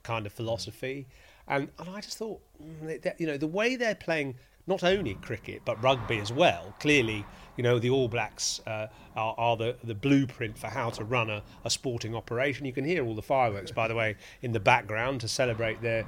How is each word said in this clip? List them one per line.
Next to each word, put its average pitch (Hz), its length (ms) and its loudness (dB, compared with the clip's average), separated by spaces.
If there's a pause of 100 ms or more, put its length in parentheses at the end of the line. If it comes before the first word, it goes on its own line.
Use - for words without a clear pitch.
kind 113 240 -4
of 98 60 -10
philosophy. 120 760 -6 (420)
And, 139 200 0 (100)
and 170 120 -12
I 202 100 -8
just - 180 -12
thought, 220 220 -8 (220)
mm, 156 240 -12
that, 160 160 -6
that, - 180 -4
you 165 60 2
know, 147 120 0
the 151 80 0
way 214 300 0
they're 226 180 0
playing 147 400 -2 (340)
not 185 140 0
only 180 320 2
cricket - 500 -10
but 110 160 -2
rugby 120 380 2
as 104 140 -4
well. 104 480 2
Clearly, 113 440 4 (320)
you 123 60 -2
know, 120 160 6
the 117 100 0
All 131 200 4
Blacks, - 580 -4
uh, 107 220 -6 (260)
are, 110 240 0
are 117 180 4
the, 117 280 -2
the 113 100 -6
blueprint 123 640 2
for - 80 -8
how 117 240 -2
to 113 140 -8
run 110 260 0
a, 104 120 -6 (220)
a 117 60 -2
sporting 117 460 -4
operation. 123 500 -2
You 127 60 -4
can 131 120 -4
hear 160 220 0
all 113 80 -2
the 107 80 -4
fireworks, 110 480 2
by 113 160 0
the 113 80 -2
way, 110 220 0 (260)
in 123 100 -2
the 110 80 0
background 120 600 4
to 110 80 -4
celebrate 113 520 0
their, 113 260 0